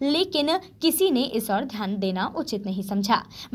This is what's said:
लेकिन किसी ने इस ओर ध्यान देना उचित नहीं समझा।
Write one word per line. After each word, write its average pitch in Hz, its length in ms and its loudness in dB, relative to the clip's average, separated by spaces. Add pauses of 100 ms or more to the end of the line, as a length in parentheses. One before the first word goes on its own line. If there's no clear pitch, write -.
लेकिन 311 560 2
किसी 370 520 0
ने 247 120 4
इस 220 280 -2
ओर 202 100 2
ध्यान 208 380 -4
देना 190 280 0
उचित 214 400 -4
नहीं 190 160 -4
समझा। 202 420 2 (300)